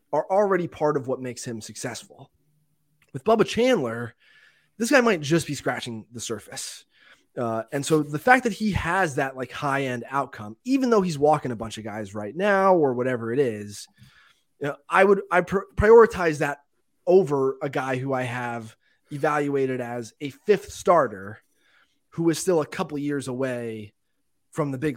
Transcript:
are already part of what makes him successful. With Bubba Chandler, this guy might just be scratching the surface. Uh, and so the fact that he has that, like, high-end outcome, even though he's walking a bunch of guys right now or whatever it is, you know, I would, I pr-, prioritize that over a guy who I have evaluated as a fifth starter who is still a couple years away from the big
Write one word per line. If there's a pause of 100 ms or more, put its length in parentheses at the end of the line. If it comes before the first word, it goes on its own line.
(120)
are
already
part
of
what
makes
him
successful. (840)
With
Bubba
Chandler, (640)
this
guy
might
just
be
scratching
the
surface. (520)
Uh,
and
so
the
fact
that
he
has
that,
like,
high-end
outcome,
even
though
he's
walking
a
bunch
of
guys
right
now
or
whatever
it
is, (720)
you
know, (120)
I
would, (100)
I
pr-,
prioritize
that (460)
over
a
guy
who
I
have (360)
evaluated
as
a
fifth
starter (720)
who
is
still
a
couple
years
away (580)
from
the
big